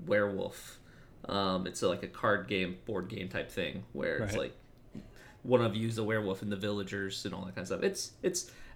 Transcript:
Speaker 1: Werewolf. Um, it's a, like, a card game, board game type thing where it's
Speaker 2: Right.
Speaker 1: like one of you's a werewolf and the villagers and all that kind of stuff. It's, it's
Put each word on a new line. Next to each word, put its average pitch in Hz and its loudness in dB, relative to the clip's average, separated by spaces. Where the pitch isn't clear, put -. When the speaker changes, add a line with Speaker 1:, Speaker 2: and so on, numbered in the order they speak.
Speaker 1:
Werewolf. 98 2
Um, 95 2
it's - -4
a, 98 6
like, 87 2
a 92 -6
card 104 2
game, 92 0
board 92 -2
game 98 -6
type - -4
thing 85 -4
where 73 0
it's 101 0
Speaker 2:
Right. 107 2
Speaker 1:
like 62 -6
one 123 8
of 107 4
you's 113 0
a 110 0
werewolf 104 0
and 104 -4
the 101 0
villagers 98 -2
and 95 -4
all 92 -6
that 92 -8
kind 90 -6
of 95 -6
stuff. 95 0
It's, - 0
it's - -2